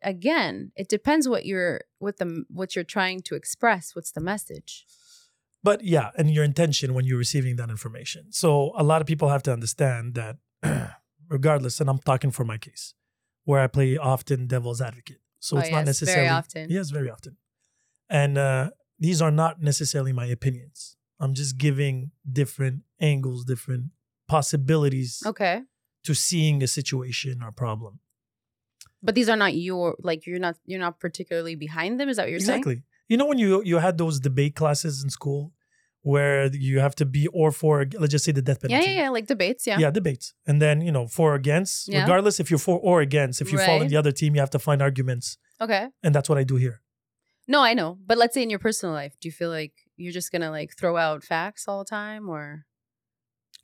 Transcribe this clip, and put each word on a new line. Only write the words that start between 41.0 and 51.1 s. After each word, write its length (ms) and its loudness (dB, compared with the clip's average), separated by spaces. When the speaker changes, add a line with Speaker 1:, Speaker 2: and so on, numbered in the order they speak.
Speaker 2:
for 260 2
or 20 2
against, 540 0
Speaker 1:
Yeah. 140 2
Speaker 2:
regardless 380 4
if 100 0
you're 80 4
for 200 2
or 220 4
against, 400 0
if 100 -4
you 80 0
fall 180 4
in 60 4
Speaker 1:
Right. 80 0
Speaker 2:
the 60 2
other 160 4
team, 220 2
you 80 4
have 80 0
to 80 0
find 240 2
arguments. 560 -2
Speaker 1:
Okay. 280 0
Speaker 2:
And 120 4
that's 140 2
what 80 4
I 80 2
do 120 0
here. 260 -2
Speaker 1:
No, 140 4
I 120 4
know. 320 -2
But 100 4
let's 180 4
say 100 0
in 60 -4
your 100 -4
personal 340 -2
life, 260 -10
do 60 -12
you 60 -10
feel 180 -4
like 220 -6
you're 160 -12
just 180 -8
gonna, 220 -2
like, 260 -10
throw 180 0
out 280 0